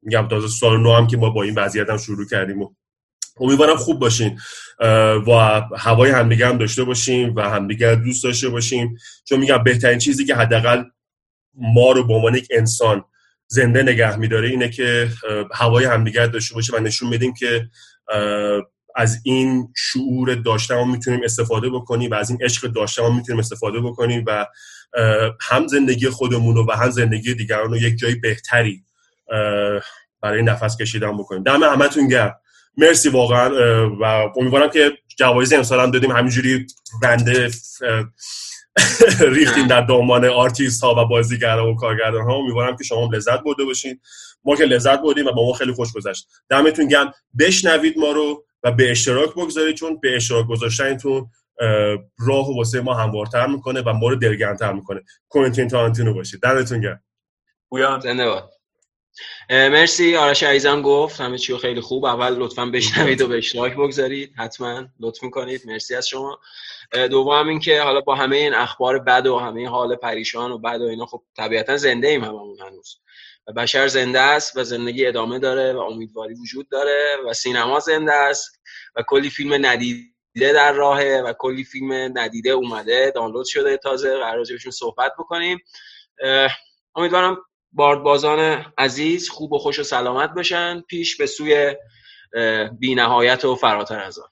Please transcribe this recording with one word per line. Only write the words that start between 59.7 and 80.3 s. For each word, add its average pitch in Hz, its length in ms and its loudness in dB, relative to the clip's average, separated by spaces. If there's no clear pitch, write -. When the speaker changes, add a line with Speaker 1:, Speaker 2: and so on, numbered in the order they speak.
Speaker 3:
آرش 143 260 2
عزیزم 143 400 2
گفت 143 380 0
همه 123 180 -8
چی 131 140 -6
رو 123 60 -6
خیلی 120 220 -6
خوب. 131 240 -6
اول 123 320 -2
لطفاً 123 300 -6
بشنوید 123 540 -2
و 127 80 2
به 120 100 -2
اشتراک 120 340 -4
بگذارید. 139 640 -4
حتماً 120 480 -10
لطف 113 220 -10
می‌کنید. 127 440 -10
مرسی 110 280 -10
از 127 140 -6
شما. 135 300 -10
اه، 127 160 -2
دوم 143 400 2
این 156 100 -4
که 156 220 0
حالا 139 200 0
با 139 140 -2
همهٔ 135 220 -2
این 147 180 0
اخبار 123 440 -2
بد 131 280 2
و 127 120 0
همهٔ 120 300 -8
حال 120 280 -4
پریشان 117 560 -8
و 117 60 -12
بد 117 220 -6
و 120 40 -6
اینا، 117 220 -6
خب - 160 -18
طبیعتاً 110 400 -2
زنده 135 320 0
ایم 139 160 0
هممون 104 360 -14
هنوز. 95 380 -20
و 110 60 -18
بشر 127 360 0
زنده 127 320 0
است 147 360 2
و 127 80 -4
زندگی 120 420 -4
ادامه 117 320 -4
داره 131 340 -2
و 127 60 -6
امیدواری 110 560 -10
وجود 123 340 -16
داره 143 480 -2
و 113 40 -6
سینما 123 480 -2
زنده 156 320 -2
است 143 480 0
و 120 120 -6
کلی 139 220 0
فیلم 139 360 -2
ندیده 120 880 -2